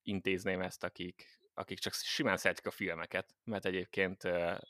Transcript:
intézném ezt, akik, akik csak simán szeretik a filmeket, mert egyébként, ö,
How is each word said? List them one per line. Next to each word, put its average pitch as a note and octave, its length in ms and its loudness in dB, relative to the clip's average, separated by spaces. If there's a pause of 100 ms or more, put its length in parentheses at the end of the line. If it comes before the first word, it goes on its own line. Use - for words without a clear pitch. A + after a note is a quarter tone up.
intézném F#2+ 580 0
ezt, F#2 240 -4
akik, - 560 -8 (140)
akik - 240 -6
csak - 140 -4
simán - 440 2
szeretik - 300 2
a F2+ 40 -2
filmeket, E2+ 640 -2 (100)
mert G#2 220 -2
egyébként, F#2+ 580 0
ö, F2 300 2 (160)